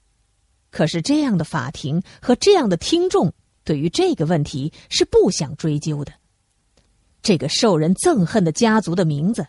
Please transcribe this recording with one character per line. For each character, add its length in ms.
可 160
是 160
这 200
样 160
的 60
法 280
庭 320
和 140
这 180
样 160
的 80
听 320
众 240
对 160
于 100
这 240
个 120
问 180
题 280
是 140
不 280
想 260
追 220
究 260
的。 80
这 160
个 120
受 280
人 180
憎 280
恨 200
的 80
家 280
族 160
的 80
名 300
字 160